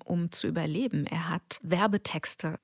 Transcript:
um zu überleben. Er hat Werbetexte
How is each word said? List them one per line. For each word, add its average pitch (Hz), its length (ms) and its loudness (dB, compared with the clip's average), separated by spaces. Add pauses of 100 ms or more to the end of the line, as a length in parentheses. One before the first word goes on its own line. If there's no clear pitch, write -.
um 170 280 0
zu - 160 -2
überleben. 156 600 0
Er 165 220 -2
hat - 320 -4
Werbetexte 180 1040 0